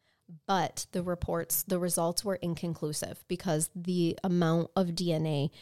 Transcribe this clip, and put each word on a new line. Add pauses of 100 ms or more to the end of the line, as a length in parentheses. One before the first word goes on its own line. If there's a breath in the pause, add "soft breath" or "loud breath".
(480)
But
the
reports,
the
results
were
inconclusive
because
the
amount
of
D
N
A (100)